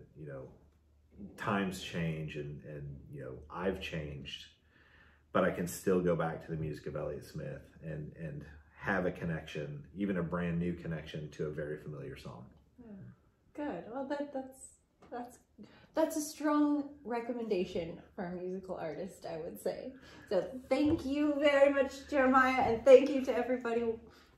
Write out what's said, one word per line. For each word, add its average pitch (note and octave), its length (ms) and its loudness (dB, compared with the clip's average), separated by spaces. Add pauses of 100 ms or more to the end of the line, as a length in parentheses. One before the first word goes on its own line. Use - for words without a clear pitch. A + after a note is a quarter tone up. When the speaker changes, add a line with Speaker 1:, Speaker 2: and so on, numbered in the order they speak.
(160)
Speaker 1:
you D#2 100 -14
know, C2+ 220 -12 (880)
times G2 460 -2
change D#2 540 -4
and, C#2+ 280 -10
and, C#2+ 320 -12 (160)
you C#2+ 100 -14
know, C2 120 -12 (160)
I've F2+ 300 -2
changed, C#2+ 640 -8 (880)
but F#2+ 120 4
I F2 60 2
can F2 160 -4
still F#2 340 2
go E2+ 160 2
back E2 300 -4
to - 40 -12
the D#2+ 60 -4
music D#2 300 -6
of D2+ 100 -8
Elliott D2 300 -6
Smith C#2+ 360 -10 (200)
and, D2+ 340 -10
and D#2 280 -10 (360)
have F#2+ 260 0
a F2 40 2
connection, D2 760 -6 (120)
even G2 220 0
a E2+ 40 0
brand E2+ 360 -2
new F2 140 0
connection D#2 600 -8
to D#2+ 140 -4
a D2+ 40 -4
very D2+ 280 -6
familiar C#2 380 -12
song. A#1+ 280 -14 (340)
Speaker 2:
Yeah. A3+ 160 -18 (600)
Good. A3 380 -6
Well, C4 160 -6
that, C#4+ 240 -4
that's, C4 440 -10 (340)
that's, B3 280 -10 (560)
that's D#4 220 4
a D#4 40 0
strong D4 680 2 (140)
recommendation G#3+ 920 -2 (160)
for F#3 120 -6
a F3+ 100 -6
musical F#3 400 -6
artist, E3 500 -8
I E3 120 -6
would F#3 220 -10
say. - 320 -4 (360)
So F#3 180 2 (220)
thank D4+ 360 2
you D4 360 2
very C#4+ 320 8
much, C#4 360 0
Jeremiah, C4 540 6
and A3+ 220 2
thank C#4 260 12
you C4 140 0
to B3 120 0
everybody A#3 580 0 (440)